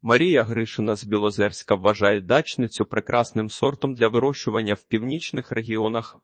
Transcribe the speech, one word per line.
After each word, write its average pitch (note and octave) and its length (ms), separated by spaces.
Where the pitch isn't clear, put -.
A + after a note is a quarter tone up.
Марія D#3+ 420
Гришина A2 520
з G#2 80
Білозерська G#2 720
вважає G2+ 460
дачницю A#2+ 640
прекрасним A2 640
сортом C3+ 460
для A#2 120
вирощування A2+ 680
в - 100
північних B2+ 680
регіонах. A2+ 720